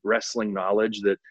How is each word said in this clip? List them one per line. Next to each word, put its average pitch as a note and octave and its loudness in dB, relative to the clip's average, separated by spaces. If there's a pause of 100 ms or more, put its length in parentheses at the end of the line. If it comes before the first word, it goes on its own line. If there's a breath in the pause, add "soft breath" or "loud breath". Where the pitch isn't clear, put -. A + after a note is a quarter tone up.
wrestling A2 -2
knowledge G2+ 0
that G2 2 (140 soft breath)